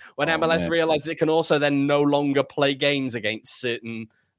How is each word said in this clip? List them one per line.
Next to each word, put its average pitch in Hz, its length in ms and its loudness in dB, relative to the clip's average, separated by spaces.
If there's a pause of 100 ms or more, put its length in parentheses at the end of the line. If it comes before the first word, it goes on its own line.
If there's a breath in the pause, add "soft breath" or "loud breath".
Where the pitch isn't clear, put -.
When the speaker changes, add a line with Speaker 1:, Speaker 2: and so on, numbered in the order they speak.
(160 loud breath)
Speaker 1:
when 151 140 0
Speaker 2:
Oh, - 40 2
Speaker 1:
M 160 80 -2
L 160 100 2
S 170 100 2
Speaker 2:
man. 165 80 -2
Speaker 1:
realizes 160 380 0
it 160 100 -6
can 160 100 2
also 160 300 2
then 143 280 2
no 143 140 2
longer 143 420 2
play 143 320 -2
games 135 400 -2
against 107 460 -6
certain, 113 480 -8 (300)